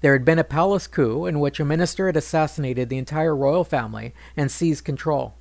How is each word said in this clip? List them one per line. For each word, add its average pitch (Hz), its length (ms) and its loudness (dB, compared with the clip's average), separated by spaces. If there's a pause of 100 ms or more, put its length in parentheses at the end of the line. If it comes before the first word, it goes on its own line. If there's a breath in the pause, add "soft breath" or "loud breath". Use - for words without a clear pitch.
There 143 100 6
had 131 140 4
been 165 120 6
a 160 60 2
palace 180 420 0
coup 135 380 0
in 160 160 -2
which 143 200 -2
a 151 40 0
minister 165 420 0
had 175 100 2
assassinated 143 720 -2
the 131 100 -4
entire 156 360 0
royal 143 300 2
family 113 480 -6 (240 loud breath)
and 143 140 0
seized 160 340 0
control. 135 560 -4